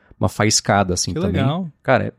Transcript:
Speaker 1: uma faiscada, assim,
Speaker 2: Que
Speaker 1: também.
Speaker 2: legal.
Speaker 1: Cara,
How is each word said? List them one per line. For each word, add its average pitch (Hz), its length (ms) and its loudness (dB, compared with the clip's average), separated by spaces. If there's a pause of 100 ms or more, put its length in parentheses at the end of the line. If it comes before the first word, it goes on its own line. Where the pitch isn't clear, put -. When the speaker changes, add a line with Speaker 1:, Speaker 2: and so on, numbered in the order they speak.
(180)
Speaker 1:
uma 104 120 -2
faiscada, 101 640 2
assim, 90 200 -4
Speaker 2:
Que 156 60 -4
Speaker 1:
também. - 220 0
Speaker 2:
legal. 165 260 -2 (160)
Speaker 1:
Cara, 113 360 0